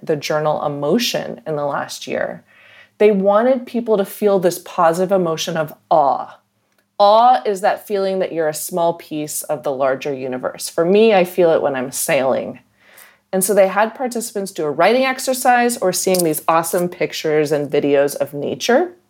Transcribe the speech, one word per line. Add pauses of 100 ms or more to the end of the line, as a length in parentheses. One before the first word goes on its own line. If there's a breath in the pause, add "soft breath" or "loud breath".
the
journal
Emotion
in
the
last
year. (540 soft breath)
They
wanted
people
to
feel
this
positive
emotion
of (160)
awe. (640)
Awe
is
that
feeling
that
you're
a
small
piece
of
the
larger
universe.
For
me,
I
feel
it
when
I'm
sailing. (720 soft breath)
And
so
they
had
participants
do
a
writing
exercise
or
seeing
these
awesome
pictures
and
videos
of
nature (140)